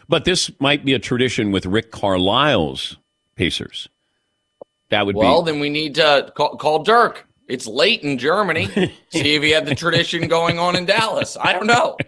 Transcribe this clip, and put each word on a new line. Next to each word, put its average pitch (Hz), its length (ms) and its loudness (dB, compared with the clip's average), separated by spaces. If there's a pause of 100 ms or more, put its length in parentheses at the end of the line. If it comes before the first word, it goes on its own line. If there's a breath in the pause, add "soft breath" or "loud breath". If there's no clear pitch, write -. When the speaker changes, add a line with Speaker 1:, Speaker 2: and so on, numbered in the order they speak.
Speaker 1:
But 160 160 0
this 175 260 -2 (120)
might 139 240 0
be 135 80 2
a 120 60 0
tradition 120 520 -2
with 92 140 0
Rick 101 260 -2
Carlisle's 98 1040 0 (400)
Pacers. - 540 -6 (1000)
That 104 160 2
would 101 120 -2
Speaker 2:
Well, 127 240 4
Speaker 1:
be 160 100 -2
Speaker 2:
then 147 80 -4
we 147 100 -2
need 147 260 -4
to 147 380 4
call, 147 220 0
call 156 260 0
Dirk. 220 460 2 (220)
It's 120 180 -8
late 160 360 0
in 139 140 -2
Germany. 175 500 -2
Speaker 1:
<laughs> - 420 -4
Speaker 2:
See 151 260 0
if 147 80 0
he 151 60 2
had 156 160 2
the 143 100 -2
tradition 170 540 -2
going 170 300 0
on 175 180 0
in 180 80 -4
Dallas. 196 560 -2
I 170 100 2
don't 196 160 -2
know. 233 300 2 (100)